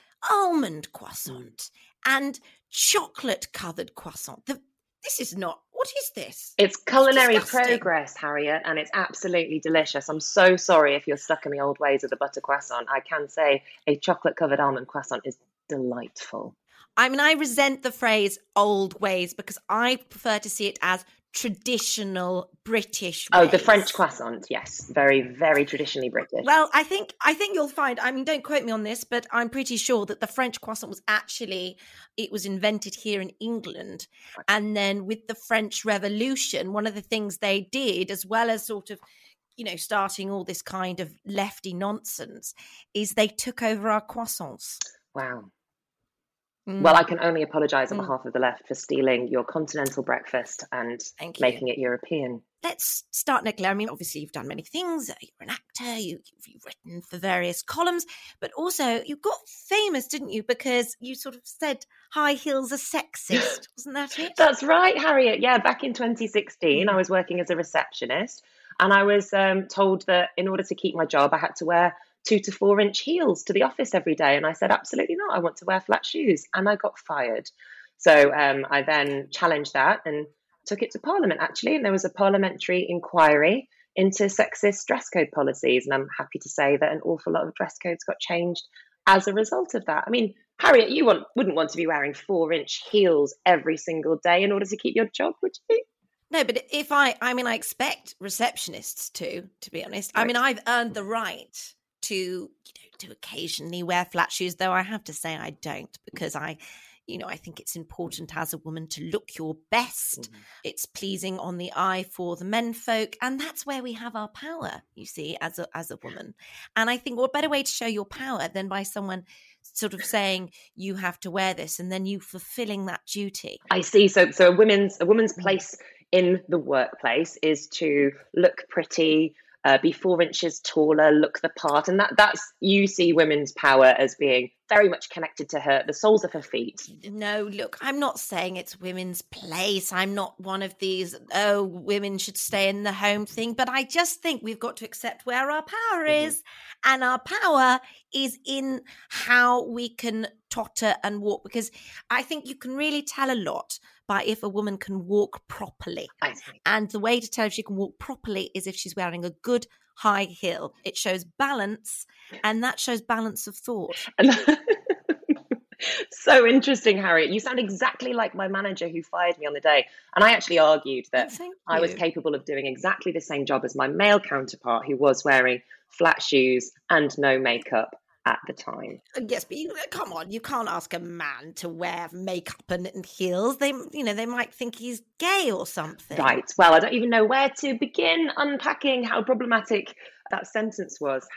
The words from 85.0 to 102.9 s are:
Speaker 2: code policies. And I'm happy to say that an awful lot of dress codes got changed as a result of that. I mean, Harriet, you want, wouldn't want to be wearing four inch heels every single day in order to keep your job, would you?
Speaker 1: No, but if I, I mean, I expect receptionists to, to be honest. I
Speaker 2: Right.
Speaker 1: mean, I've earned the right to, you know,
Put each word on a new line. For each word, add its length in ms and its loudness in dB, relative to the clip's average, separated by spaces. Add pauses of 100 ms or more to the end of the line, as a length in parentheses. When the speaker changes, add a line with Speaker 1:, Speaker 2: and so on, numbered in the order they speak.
Speaker 2:
code 260 0
policies. 520 0
And 80 -2
I'm 140 -2 (100)
happy 220 -8
to 80 -18
say 280 2
that 160 2
an 120 -6
awful 280 -2
lot 140 -2
of 80 -10
dress 280 -8
codes 220 -6
got 140 -6
changed 440 -4 (440)
as 220 8
a 40 2
result 420 0
of 120 -6
that. 200 0
I 40 -4
mean, 240 0 (240)
Harriet, 320 8
you 160 2
want, 160 6 (140)
wouldn't 200 2
want 140 2
to 60 -14
be 100 -2
wearing 260 0
four 400 0
inch 380 -4
heels 440 4 (120)
every 300 4
single 460 -2
day 200 4
in 100 2
order 140 -2
to 100 -6
keep 200 -4
your 100 2
job, 360 -4
would 100 -2 (180)
you? 120 2 (480)
Speaker 1:
No, 140 2
but 280 -2
if 200 -4
I, 300 4
I 120 0
mean, 120 -2
I 80 -2
expect 640 -6
receptionists 920 -6
to, 340 -8 (140)
to 80 -16
be 140 -10
honest. 300 -10
I 60 2
Speaker 2:
Right. 60 2
Speaker 1:
mean, 100 -2
I've 300 0
earned 280 0
the 100 -8
right 720 -8 (280)
to, 120 -6
you 280 -4
know, 560 -20